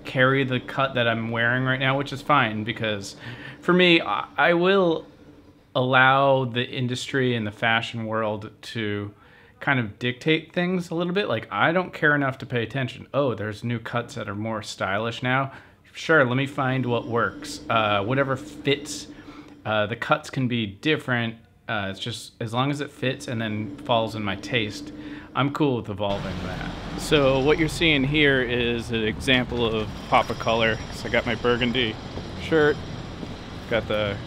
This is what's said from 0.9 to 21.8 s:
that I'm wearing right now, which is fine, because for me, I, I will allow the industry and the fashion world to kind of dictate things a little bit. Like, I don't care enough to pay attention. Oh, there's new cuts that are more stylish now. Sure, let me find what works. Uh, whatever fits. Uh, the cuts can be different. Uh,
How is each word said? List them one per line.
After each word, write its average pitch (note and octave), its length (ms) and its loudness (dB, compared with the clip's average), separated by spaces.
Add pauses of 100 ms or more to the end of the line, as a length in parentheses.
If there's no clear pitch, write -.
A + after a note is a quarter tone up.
that A#2+ 120 2
I'm A2+ 240 -2
wearing A#2+ 320 2
right C3 160 0
now, C3+ 180 2
which C#3+ 140 -4
is C3+ 100 -8
fine, A2 440 2
because G#2+ 500 -4 (460)
for - 100 0
me, F3 300 6
I, - 240 -2 (120)
I E3 160 4
will F3+ 520 2 (720)
allow C3 720 6
the A#2+ 180 -2
industry B2+ 720 0
and A2 120 -2
the G#2 40 -4
fashion A2+ 540 0
world A2 460 -2 (100)
to G#2 520 -4 (460)
kind C3+ 200 0
of G#2 180 -4
dictate D#3 560 -2
things F3+ 360 -2
a E3 60 -6
little F3 180 -2
bit. G#3 160 -2
Like, A2 220 -4
I A2+ 200 4
don't F3+ 220 0
care D3 220 4
enough C#3 240 0
to B2+ 60 -10
pay A#2+ 180 -2
attention. A2+ 500 -6
Oh, C3 200 2
there's G#2+ 300 -6
new A#2+ 160 -4
cuts A#2 360 -6
that A2 120 -8
are G2+ 80 -6
more A2 260 -4
stylish A2 640 -4
now. C3 280 0 (420)
Sure, D#3 320 4
let A#2+ 100 0
me C#3 120 2
find C3 380 -2
what A#2+ 220 0
works. A2+ 640 -2
Uh, G#2+ 340 4
whatever C3 320 2
fits. - 720 -4 (580)
Uh, G#2+ 200 2
the G#2+ 100 -4
cuts - 340 0
can C3 200 -2
be A#2 160 0
different. A#2+ 720 -2 (340)
Uh, G#2 200 -2